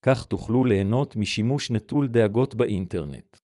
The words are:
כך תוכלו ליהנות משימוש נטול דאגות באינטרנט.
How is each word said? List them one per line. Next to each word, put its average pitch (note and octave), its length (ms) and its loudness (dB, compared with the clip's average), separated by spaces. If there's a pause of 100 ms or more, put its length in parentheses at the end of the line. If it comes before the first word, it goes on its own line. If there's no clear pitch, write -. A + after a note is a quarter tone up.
כך B2+ 240 2
תוכלו A2+ 380 0
ליהנות G#2+ 520 2
משימוש A2+ 540 -2
נטול C3 380 0
דאגות A#2 460 2
באינטרנט. F2+ 880 -4